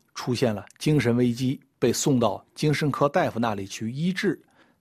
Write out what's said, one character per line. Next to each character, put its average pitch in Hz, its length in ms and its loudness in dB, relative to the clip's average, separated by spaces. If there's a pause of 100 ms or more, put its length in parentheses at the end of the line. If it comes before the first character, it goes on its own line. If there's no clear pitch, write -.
(140)
出 - 200 -4
现 110 200 0
了 98 120 -10 (120)
精 151 220 2
神 117 160 2
危 123 160 2
机， 127 260 -4 (200)
被 120 140 2
送 131 280 2
到 101 240 0 (100)
精 151 200 0
神 147 160 -2
科 143 180 2
大 151 220 0
夫 113 100 -4
那 113 140 0
里 98 120 -8
去 113 240 -8
医 156 220 -2
治。 190 280 -2 (400)